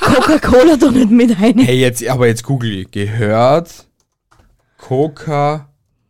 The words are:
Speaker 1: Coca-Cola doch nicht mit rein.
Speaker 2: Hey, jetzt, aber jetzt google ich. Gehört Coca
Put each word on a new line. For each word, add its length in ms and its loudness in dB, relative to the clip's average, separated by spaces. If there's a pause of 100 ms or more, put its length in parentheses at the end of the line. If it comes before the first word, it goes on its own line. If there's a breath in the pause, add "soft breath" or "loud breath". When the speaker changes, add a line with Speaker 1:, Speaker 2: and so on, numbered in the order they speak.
Speaker 1:
Coca-Cola 760 2
doch 140 2
nicht 200 0
mit 280 2
rein. 200 2
Speaker 2:
Hey, 200 2
jetzt, 280 -2
aber 200 0
jetzt 160 -2
google 300 -6
ich. 180 -10
Gehört 960 -2 (880)
Coca 920 -4 (400)